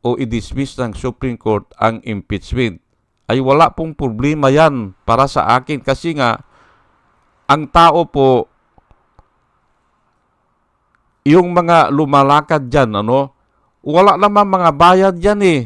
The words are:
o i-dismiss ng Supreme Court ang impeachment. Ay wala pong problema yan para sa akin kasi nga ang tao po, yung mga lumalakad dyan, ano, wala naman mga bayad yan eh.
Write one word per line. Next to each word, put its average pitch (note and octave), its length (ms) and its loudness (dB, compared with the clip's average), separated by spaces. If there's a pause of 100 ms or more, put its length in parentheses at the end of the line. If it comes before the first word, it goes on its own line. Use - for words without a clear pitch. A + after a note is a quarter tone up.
o A#2+ 100 0
i-dismiss B2 600 -8
ng A#2 160 -6
Supreme B2 420 -8
Court G#2+ 300 -4 (100)
ang A2+ 300 -2
impeachment. G#2 720 -6 (480)
Ay C3 160 -2
wala C#3+ 320 2
pong D#3+ 240 -10
problema C3+ 560 -2
yan C#3 480 0
para B2 240 0
sa A#2 320 -2
akin C3 240 -8
kasi D3+ 320 -6
nga A#2+ 260 -4 (1080)
ang D3 180 0
tao E3 400 2
po, C3 400 0 (2750)
yung F3 260 4
mga E3+ 400 2
lumalakad C#3+ 800 0
dyan, A2 320 0
ano, C3 320 -2 (480)
wala F3 320 2
naman G3+ 320 2
mga F3+ 240 0
bayad F3+ 480 4
yan G#3 240 0
eh. E3 200 2